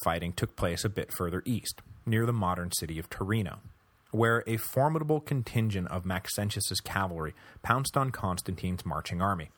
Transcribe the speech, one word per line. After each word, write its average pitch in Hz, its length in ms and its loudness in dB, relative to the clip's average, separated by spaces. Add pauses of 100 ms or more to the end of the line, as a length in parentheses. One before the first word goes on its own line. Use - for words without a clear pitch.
fighting 87 280 0
took - 220 -2
place 85 300 0
a 110 40 0
bit - 240 -4
further 90 320 -2
east, - 380 -4 (240)
near 113 200 4
the 120 60 2
modern 90 380 0
city 82 300 -4
of - 100 -10
Torino, 101 480 -2 (540)
where 117 340 4
a 113 100 0
formidable 151 600 2
contingent 110 680 0
of 90 180 -4
Maxentius's 95 720 -2
cavalry 87 560 -2 (260)
pounced 131 360 2
on 135 160 4
Constantine's 90 760 -2
marching 85 340 -2
army. 92 380 0